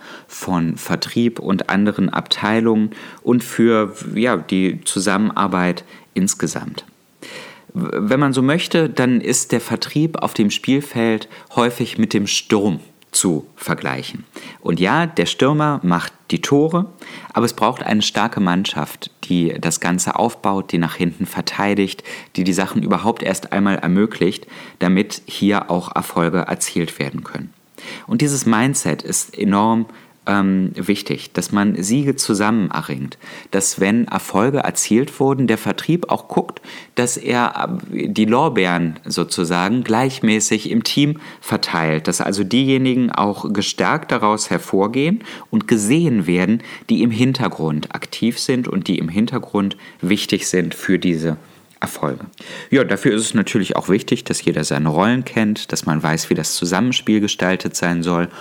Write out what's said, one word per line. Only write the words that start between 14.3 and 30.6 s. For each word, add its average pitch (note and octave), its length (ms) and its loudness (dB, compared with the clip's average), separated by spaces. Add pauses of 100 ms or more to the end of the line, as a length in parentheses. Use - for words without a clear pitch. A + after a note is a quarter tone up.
Und E2+ 200 -2
ja, C#3 260 2
der D#3+ 200 0
Stürmer D3 580 2
macht F2 280 0 (200)
die F2+ 80 0
Tore, D#3+ 460 2 (460)
aber A2+ 140 2
es A#2+ 60 -4
braucht - 320 0
eine G#2+ 180 2
starke G#2+ 380 0
Mannschaft, F2 720 -2 (100)
die E2+ 380 2
das E2 180 -2
Ganze - 380 0
aufbaut, G2+ 560 -2
die F2 60 2
nach E2 180 0
hinten F2 280 -2
verteidigt, G2+ 800 -2 (320)
die F#2 80 0
die F#2 100 2
Sachen F#2+ 300 0
überhaupt G2+ 400 0
erst - 300 -4
einmal G2 240 2
ermöglicht, A2 720 0 (320)
damit F#2+ 460 2
hier G2+ 440 0
auch F2 240 -2
Erfolge E2+ 440 0
erzielt - 600 -2
werden - 240 -6
können. - 300 -12 (560)
Und A#2 120 0
dieses C#3+ 260 0
Mindset A2+ 560 0
ist - 360 -6
enorm, A2 480 2 (400)
ähm, F#2+ 480 2